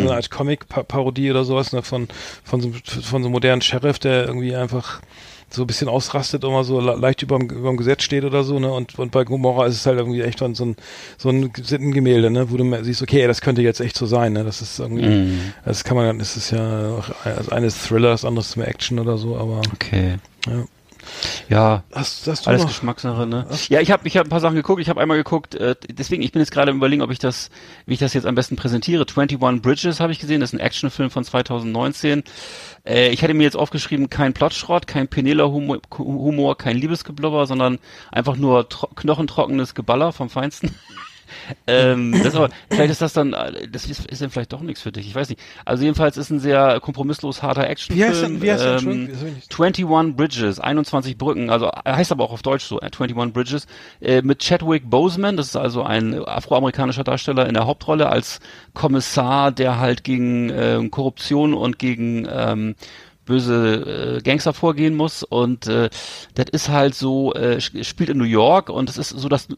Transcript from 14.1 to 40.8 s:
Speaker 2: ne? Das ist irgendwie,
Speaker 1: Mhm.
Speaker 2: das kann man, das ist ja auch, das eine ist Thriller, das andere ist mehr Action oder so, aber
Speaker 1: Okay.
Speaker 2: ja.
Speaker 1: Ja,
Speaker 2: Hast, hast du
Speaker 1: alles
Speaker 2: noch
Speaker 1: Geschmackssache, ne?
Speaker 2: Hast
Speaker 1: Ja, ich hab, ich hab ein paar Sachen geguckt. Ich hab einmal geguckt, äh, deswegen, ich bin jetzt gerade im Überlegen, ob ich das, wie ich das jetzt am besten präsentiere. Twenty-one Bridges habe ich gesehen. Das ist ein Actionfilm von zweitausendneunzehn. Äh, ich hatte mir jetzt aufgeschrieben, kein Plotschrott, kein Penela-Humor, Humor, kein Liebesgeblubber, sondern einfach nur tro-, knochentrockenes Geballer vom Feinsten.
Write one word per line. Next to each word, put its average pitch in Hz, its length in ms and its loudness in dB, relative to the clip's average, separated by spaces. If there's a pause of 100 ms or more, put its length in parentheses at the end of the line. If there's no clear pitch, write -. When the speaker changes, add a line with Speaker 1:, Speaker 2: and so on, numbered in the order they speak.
Speaker 2:
ne? 107 100 0
Das 107 160 -6
ist - 180 -10
irgendwie, 117 300 -2
Speaker 1:
Mhm. 92 320 4 (240)
Speaker 2:
das - 200 -2
kann 123 120 0
man, 113 220 2
das 104 180 -6
ist - 140 -6
ja 110 400 -2
auch, 110 180 -6 (160)
das 110 240 -4
eine 120 160 0
ist 110 180 -2
Thriller, 117 280 4
das 117 160 0
andere 117 180 -2
ist - 120 -10
mehr 117 120 -4
Action - 300 -4
oder 113 180 -2
so, 113 220 -4
aber 110 240 -4 (100)
Speaker 1:
Okay. 92 440 -2 (300)
Speaker 2:
ja. 120 180 -4 (840)
Speaker 1:
Ja, 107 440 4
Speaker 2:
Hast, - 340 -8
hast 156 180 -4
du - 60 2
Speaker 1:
alles 185 120 6
Speaker 2:
noch 160 60 2
Speaker 1:
Geschmackssache, 120 580 -4
ne? 120 220 -4
Speaker 2:
Hast - 220 -6
Speaker 1:
Ja, 143 100 6
ich 165 100 2
hab, 196 140 2
ich 160 140 0
hab 160 80 4
ein - 20 -12
paar 160 120 0
Sachen 160 160 2
geguckt. 175 260 2
Ich 160 80 -2
hab - 80 -2
einmal 156 180 2
geguckt, - 380 -2
äh, 123 200 0 (160)
deswegen, 143 320 -4
ich 131 100 -2
bin 165 80 2
jetzt 147 100 2
gerade 143 200 2
im 135 60 0
Überlegen, 135 240 2
ob 131 100 -2
ich 127 80 -6
das, - 300 -2 (380)
wie 127 80 -2
ich 123 60 -2
das 139 120 0
jetzt 127 140 -2
am 123 80 0
besten 123 220 0
präsentiere. 131 500 0
Twenty-one 131 540 0
Bridges 147 400 0
habe 165 120 0
ich 151 60 -4
gesehen. 151 240 0
Das 120 100 -4
ist 117 80 -6
ein - 40 -2
Actionfilm 131 460 -2
von 123 140 -4
zweitausendneunzehn. 127 1000 -2 (640)
Äh, 123 220 4
ich 123 140 0
hatte 160 100 2
mir 151 120 6
jetzt 143 120 2
aufgeschrieben, 143 540 -2
kein 135 240 0
Plotschrott, - 520 0
kein 143 220 -2
Penela-Humor, 143 680 0 (180)
Humor, 139 640 -2
kein 120 180 -2
Liebesgeblubber, 151 680 0
sondern 127 320 2 (340)
einfach 123 240 0
nur 127 320 4
tro-, - 260 -6
knochentrockenes 143 800 0
Geballer 131 380 0
vom 123 160 -6
Feinsten. - 520 -6